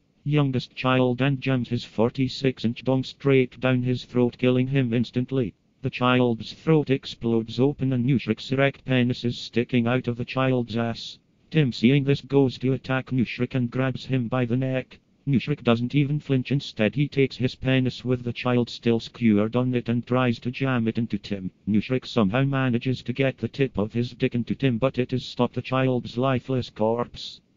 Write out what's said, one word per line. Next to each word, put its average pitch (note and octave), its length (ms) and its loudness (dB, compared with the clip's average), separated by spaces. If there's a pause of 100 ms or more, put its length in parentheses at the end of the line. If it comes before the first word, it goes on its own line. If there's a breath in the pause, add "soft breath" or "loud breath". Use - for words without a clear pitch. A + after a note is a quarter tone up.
(260)
youngest C#3+ 500 0
child B2+ 460 2
and C3+ 180 2
jams C3 300 -2
his A#2+ 160 -2
forty-six B2+ 800 -2
inch A#2 180 -2
dong C3 200 2
straight C3 580 2
down B2+ 220 2
his B2+ 200 -2
throat, B2 340 0
killing B2+ 300 2
him C3 240 0
instantly. B2 600 -2 (300)
The C3 80 -4
child's B2 600 2
throat D#3 360 2
explodes A#2 680 -2
open C3 340 0
and B2 100 0
New B2+ 140 2
Shrek's - 340 -4
erect C#3 340 0
penis B2 380 0
is A#2+ 140 -4
sticking A#2+ 480 -2
out B2 220 0
of A#2+ 100 -4
the A#2+ 80 -6
child's B2+ 500 -2
ass. A#2 440 -6 (320)
Tim, D3+ 200 2
seeing C3+ 340 2
this, C#3+ 160 0
goes C#3 360 2
to C3 160 0
attack C3 380 -4
New B2+ 120 2
Shrek - 300 -4
and B2 160 0
grabs B2+ 380 -4
him C3 200 -2
by B2+ 180 0
the A#2+ 120 0
neck. C3 400 -4 (300)
New C#3 120 2
Shrek D3 240 -4
doesn't A#2+ 300 2
even C#3+ 260 2
flinch. C3 320 0
Instead, A#2+ 440 0
he C#3+ 120 0
takes C3+ 300 0
his B2 160 -2
penis B2+ 500 0
with B2 200 -2
the A#2+ 100 -4
child B2 340 0
still A#2 320 0
skewered A2+ 560 2
on B2+ 200 2
it A#2+ 120 -2
and A#2 200 -2
tries B2 320 2
to - 100 -6
jam B2+ 380 0
it A2 100 -2
into A2+ 220 -2
Tim. F#2+ 320 -6 (160)
New G2+ 140 4
Shrek B2+ 260 -4
somehow A2+ 360 2
manages C3 600 0
to A#2+ 100 -6
get C3+ 240 0
the - 100 -4
tip - 300 -2
of G#2+ 160 -2
his A#2+ 180 -2
dick C3 220 -2
into A#2+ 220 -2
Tim, B2 240 0
but C3 180 0
it B2 160 -2
is B2 100 -4
stopped. - 300 -2
The B2+ 80 -4
child's B2+ 560 -2
lifeless B2+ 540 -2
corpse. - 720 -4 (160)